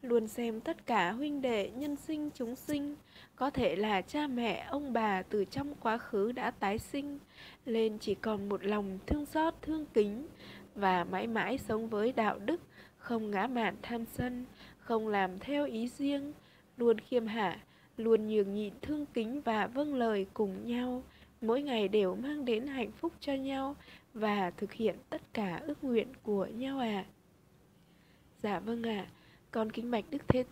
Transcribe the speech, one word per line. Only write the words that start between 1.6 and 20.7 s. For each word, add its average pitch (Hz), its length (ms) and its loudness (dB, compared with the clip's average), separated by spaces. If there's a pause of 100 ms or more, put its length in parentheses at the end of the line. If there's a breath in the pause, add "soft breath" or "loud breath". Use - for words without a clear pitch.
nhân 285 260 -4
sinh, 302 400 -4
chúng 247 200 -4
sinh, 294 400 -4 (400 loud breath)
có 262 140 0
thể 208 260 2
là 202 260 2
cha 294 260 -2
mẹ, 240 420 -2
ông 285 240 -2
bà 214 280 2
từ 196 240 0
trong 285 300 -4
quá 226 220 0
khứ 220 340 0
đã 247 200 -2
tái 208 280 0
sinh, 285 400 -6 (460 loud breath)
lên 220 340 2
chỉ 202 160 0
còn 202 340 -2
một 196 160 0
lòng 196 400 0
thương 294 200 2
xót, 320 360 2
thương 311 320 -4
kính, 214 340 4 (480 loud breath)
và 185 280 4
mãi 185 240 -2
mãi 220 300 0
sống 226 320 -2
với 220 220 2
đạo 226 280 2
đức, 277 220 0 (360 loud breath)
không 220 340 -4
ngã 202 160 2
mạn 233 340 0
tham 233 240 -6
sân, 247 400 -4 (320 loud breath)
không 220 300 0
làm 196 320 2
theo 285 260 0
ý 233 220 -2
riêng, 285 460 -2 (440 loud breath)
luôn 233 220 6
khiêm 233 280 0
hạ, 208 320 0 (380 soft breath)
luôn 220 300 6
nhường 202 260 4
nhịn, 208 280 -2
thương 294 240 -2
kính 240 360 -2
và 220 260 2
vâng 277 280 0
lời 220 380 2
cùng 208 340 -2
nhau, 247 360 -2 (380 loud breath)